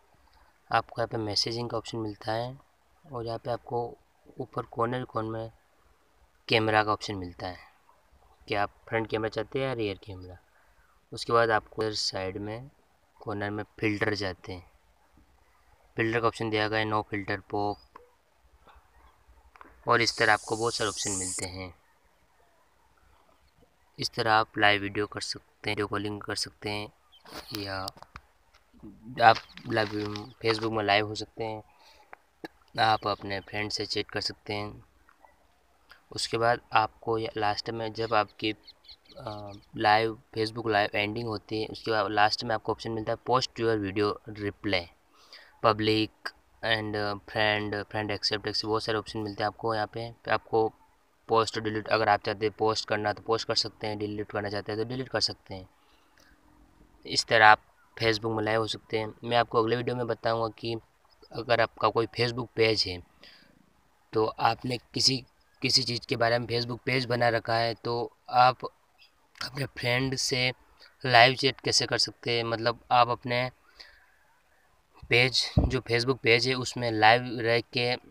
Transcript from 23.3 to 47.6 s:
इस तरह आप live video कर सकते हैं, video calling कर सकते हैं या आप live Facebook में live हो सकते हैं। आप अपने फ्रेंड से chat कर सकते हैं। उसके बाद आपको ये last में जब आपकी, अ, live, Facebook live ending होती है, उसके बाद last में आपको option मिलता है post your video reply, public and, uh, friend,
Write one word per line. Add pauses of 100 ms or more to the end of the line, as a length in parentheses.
इस
तरह
आप
live
video
कर
सकते
हैं,
video
calling
कर
सकते
हैं (680)
या (1500)
आप (300)
live (560)
Facebook
में
live
हो
सकते
हैं। (1080)
आप
अपने
फ्रेंड
से
chat
कर
सकते
हैं। (1300)
उसके
बाद (120)
आपको
ये
last
में
जब
आपकी, (640)
अ, (240)
live, (160)
Facebook
live
ending
होती
है,
उसके
बाद
last
में
आपको
option
मिलता
है
post (100)
your
video (140)
reply, (840)
public (320)
and,
uh,
friend,